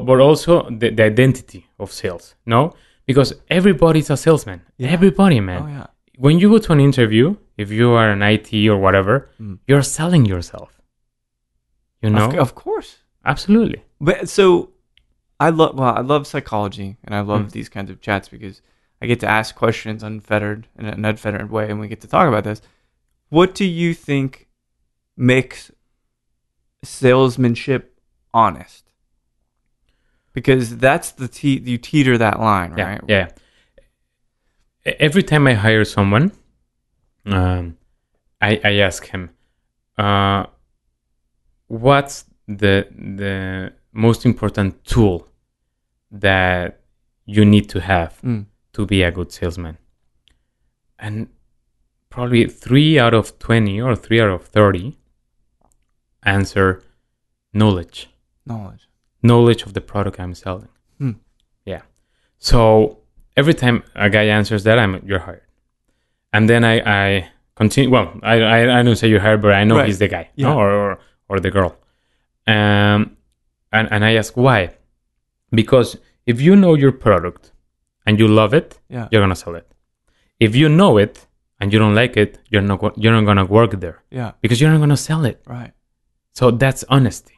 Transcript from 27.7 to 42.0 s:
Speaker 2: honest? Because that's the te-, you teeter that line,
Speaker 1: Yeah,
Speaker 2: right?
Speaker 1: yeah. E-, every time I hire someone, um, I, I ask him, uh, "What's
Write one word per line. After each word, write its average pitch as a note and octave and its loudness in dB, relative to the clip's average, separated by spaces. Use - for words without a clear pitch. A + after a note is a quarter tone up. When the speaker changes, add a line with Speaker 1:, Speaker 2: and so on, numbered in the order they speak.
Speaker 2:
honest? G2+ -4
Because B2 -2
that's C3+ 0
the B2+ -12
te-, C3+ -4
you B2 -6
teeter C3 0
that A2 -2
line, F#2+ -2
Speaker 1:
Yeah, G2 -6
Speaker 2:
right? G#2 -12
Speaker 1:
yeah. F#2+ 0
E-, - -6
every D#3+ 2
time D3+ 2
I B2+ 4
hire A2 2
someone, G#2 0
um, F2+ -2
I, G#2 0
I G#2 2
ask F#2+ -2
him, F#2 -14
uh, G2 0
"What's C#3 -2